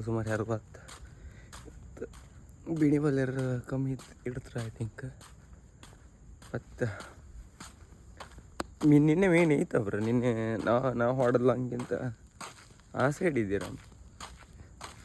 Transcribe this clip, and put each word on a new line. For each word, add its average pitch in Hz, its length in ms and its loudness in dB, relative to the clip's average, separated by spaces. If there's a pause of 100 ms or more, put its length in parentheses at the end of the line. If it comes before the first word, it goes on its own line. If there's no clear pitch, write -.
ಸುಮಾರು 113 280 -2
ಅರವತ್ತು 110 440 -6 (2000)
ಬಿಣಿ 147 240 4
ಬಲ್ಲೆರ 135 420 0 (240)
ಕಮ್ಮಿ 135 260 -2
ಇತ್-, - 160 -16 (160)
ಇಡ್ತಾರೆ, 123 400 -8
I 110 120 -12
think. 110 200 -8 (1500)
ಮತ್ತು - 360 -6 (2000)
ಮೀನ್ 147 220 8
ನಿನ್ನೆ 185 240 4
ಮೀನ್ 165 260 6
ಐತವ್ರ, 110 320 0 (140)
ನಿನ್ನೆ 120 260 2 (340)
ನಾ-, 123 320 4
ನಾ 120 80 2 (120)
ಹೊಡೆದ್ಲ 123 360 4
ಹಂಗಿಂತ 120 360 -6 (1120)
ಆ 131 60 4 (100)
ಸೈಡ್ 151 260 0
ಇದ್ದೀರ 95 200 -2 (1400)